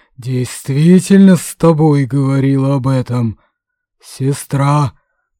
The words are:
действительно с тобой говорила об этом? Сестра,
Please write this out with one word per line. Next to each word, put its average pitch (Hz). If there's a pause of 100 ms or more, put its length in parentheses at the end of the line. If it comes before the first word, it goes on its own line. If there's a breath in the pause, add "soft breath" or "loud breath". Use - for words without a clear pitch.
(160)
действительно 160
с -
тобой 156
говорила 135
об 131
этом? 123 (640)
Сестра, 139 (420)